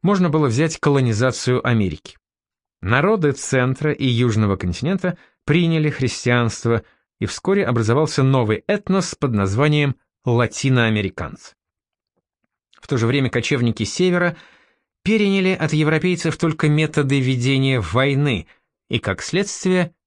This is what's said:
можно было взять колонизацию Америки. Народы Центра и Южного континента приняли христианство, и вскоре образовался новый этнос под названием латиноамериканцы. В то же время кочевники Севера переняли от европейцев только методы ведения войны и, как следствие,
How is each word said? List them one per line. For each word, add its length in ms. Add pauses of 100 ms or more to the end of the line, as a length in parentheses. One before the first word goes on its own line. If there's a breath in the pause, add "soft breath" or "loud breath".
можно 260
было 200
взять 300
колонизацию 880
Америки. 540 (600)
Народы 520
Центра 600
и 120
Южного 520
континента 600 (280 loud breath)
приняли 460
христианство, 920 (380 soft breath)
и 60
вскоре 380
образовался 600
новый 420
этнос 480
под 180
названием 640 (300)
латиноамериканцы. 1300 (1300)
В 80
то 80
же 100
время 240
кочевники 540
Севера 520 (680 loud breath)
переняли 480
от 220
европейцев 640
только 320
методы 520
ведения 600
войны 680 (400 soft breath)
и, 100
как 240
следствие, 720 (120)